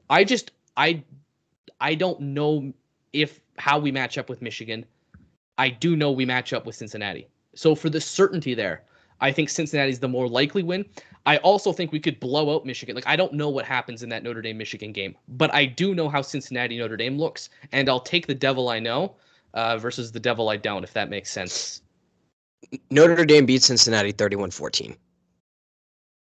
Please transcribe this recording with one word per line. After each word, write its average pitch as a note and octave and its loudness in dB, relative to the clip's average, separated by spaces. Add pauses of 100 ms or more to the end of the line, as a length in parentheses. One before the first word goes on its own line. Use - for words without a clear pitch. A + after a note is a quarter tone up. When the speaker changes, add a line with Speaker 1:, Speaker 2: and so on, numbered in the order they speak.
(100)
Speaker 1:
I F3 8
just, A3+ 0 (260)
I, D#3 2 (800)
I D3 0
don't F3 -4
know C#3+ -2 (420)
if, D3 -2 (160)
how C#3+ 2
we D3 0
match C3 -4
up B2 -8
with B2 -10
Michigan. A2+ -10 (720)
I C3 2
do D#3+ 0
know D3 2
we C3 0
match B2+ -2
up B2 -6
with A2+ -12
Cincinnati. G#2 -8 (280)
So D#3 4
for D#3 -4
the D#3 -2
certainty E3+ 0
there, G2+ -4 (380)
I C3+ 4
think D3+ 0
Cincinnati's C#3 -2
the C3 -2
more B2+ -2
likely D3 0
win. F3+ -4 (400)
I D3 4
also G3 4
think E3+ -4
we D3+ -2
could D3 -4
blow D3 0
out D#3+ -2
Michigan. A#2+ -10
Like, B2+ -8
I D3 4
don't F#3 0
know D3 -2
what C3+ -2
happens B2 -6
in A#2+ -10
that A2 -8
Notre A2+ -8
Dame-Michigan G#2+ -10
game, F#2+ -8 (140)
but B2+ 0
I D3 4
do E3+ -2
know D#3 -2
how C#3+ -2
Cincinnati-Notre A#2+ -6
Dame B2+ -4
looks, - -6 (240)
and C3+ 2
I'll B2+ 2
take E3+ -4
the D3 -2
devil C3 0
I A2+ -2
know, B2+ -4 (400)
uh, A2+ -2
versus A#2 -8
the A#2 -10
devil A2+ 0
I G#2+ -2
don't, G#2 -4
if - -18
that G#2+ -4
makes G2 -10
sense. - -8 (1120)
Speaker 2:
Notre E3 8
Dame D3 10
beat B2+ 6
Cincinnati A2 4
thirty-one G2+ 0
fourteen. - -6 (1300)